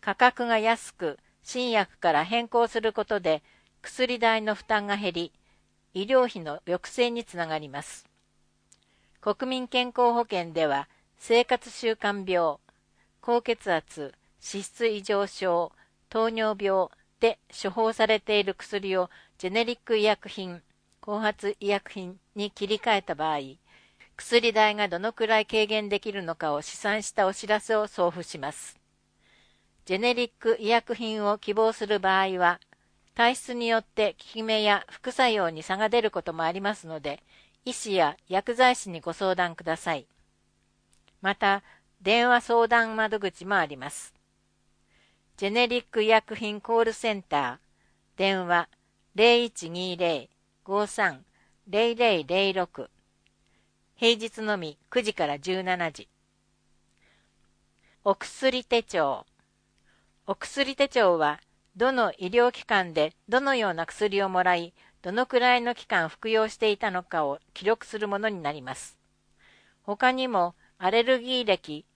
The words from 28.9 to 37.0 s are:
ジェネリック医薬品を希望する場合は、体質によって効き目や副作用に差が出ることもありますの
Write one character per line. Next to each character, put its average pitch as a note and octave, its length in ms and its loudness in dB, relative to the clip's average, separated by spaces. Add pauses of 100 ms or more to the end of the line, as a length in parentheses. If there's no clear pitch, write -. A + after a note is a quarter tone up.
ジ F#3 120 -2
ェ - 40 -2
ネ A#3+ 140 2
リ A#3+ 140 -2
ッ - 100 -12
ク A3+ 200 2
医 G#3+ 100 -4
薬 A#3 260 2
品 A3 320 -4
を G#3 120 0
希 G#3 160 -6
望 A3 180 4
す A3 140 -8
る G3+ 140 0
場 F#3+ 200 2
合 F#3+ 180 0
は、 F3 220 2 (540)
体 A#3+ 220 2
質 - 180 -10
に A#3 140 -2
よ A3+ 100 4
っ A3 60 -2
て G#3+ 280 0
効 - 60 -18
き - 240 -12
目 A3 200 0
や G#3 280 2
副 - 220 -12
作 B3+ 180 2
用 G3 200 0
に D#3 120 -12
差 F#3+ 140 -4
が G#3+ 120 0
出 A#3 140 4
る G#3+ 80 0
こ E3+ 120 -6
と E3+ 100 -8
も E3 100 -6
あ D#3+ 100 0
り F#3+ 80 -6
ま G3+ 140 -2
す F3 120 -16
の D#3+ 140 -10